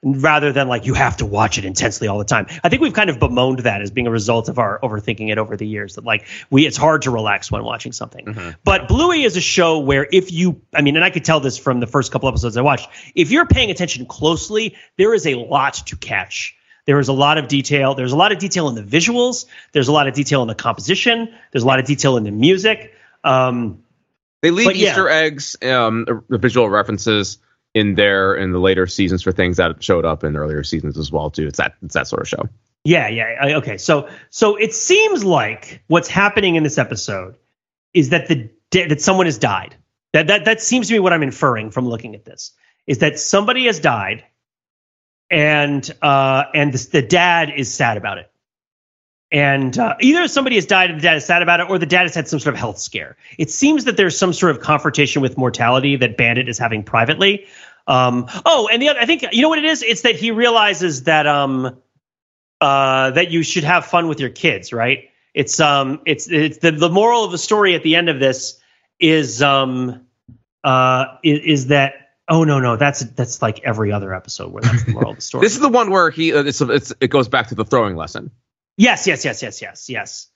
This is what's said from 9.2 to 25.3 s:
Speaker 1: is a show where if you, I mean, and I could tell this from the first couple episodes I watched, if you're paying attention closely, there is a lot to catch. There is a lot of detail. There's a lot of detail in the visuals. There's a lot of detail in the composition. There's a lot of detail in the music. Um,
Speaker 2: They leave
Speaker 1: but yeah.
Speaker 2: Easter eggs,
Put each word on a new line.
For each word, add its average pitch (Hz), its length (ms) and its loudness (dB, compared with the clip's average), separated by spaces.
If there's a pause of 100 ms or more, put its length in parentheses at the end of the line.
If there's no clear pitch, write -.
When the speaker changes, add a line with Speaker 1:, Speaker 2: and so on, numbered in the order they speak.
Speaker 1:
is 185 120 2
a 185 40 -2
show 165 400 2
where 139 320 0
if 185 180 4
you, 170 300 -2 (120)
I 156 100 0
mean, 143 120 2
and 165 100 4
I 190 60 4
could 170 140 -4
tell 160 160 2
this 131 180 -2
from 123 220 0
the 120 80 -4
first 135 240 0
couple 135 160 0
episodes 120 280 -2
I 120 40 0
watched, 135 280 0 (260)
if 165 180 2
you're 339 140 2
paying 254 240 2
attention 156 360 -6
closely, 180 720 -4 (200)
there 214 180 4
is 170 120 0
a 139 80 0
lot 131 400 -2 (120)
to - 100 -12
catch. - 600 -8 (300)
There 143 140 4
is 127 80 0
a 139 40 0
lot 143 240 4
of 139 120 -4
detail. 139 460 0
There's 127 180 -4
a 139 40 0
lot 190 140 4
of 196 80 -2
detail 170 300 -2
in 120 60 -4
the 110 80 -10
visuals. 233 640 0 (260)
There's 135 160 2
a 143 40 2
lot 147 140 4
of 131 80 -4
detail 139 280 0
in 113 60 -2
the 110 60 -6
composition. 196 800 -2 (160)
There's 117 140 -2
a - 20 4
lot 131 140 2
of 120 60 -4
detail 135 300 0
in 110 80 0
the 104 60 -6
music. 190 640 2 (300)
Um, 127 580 0 (580)
Speaker 2:
They 170 120 4
leave 202 140 4
Speaker 1:
but 190 100 2
yeah. 196 140 2
Speaker 2:
Easter 185 180 0
eggs, 156 540 0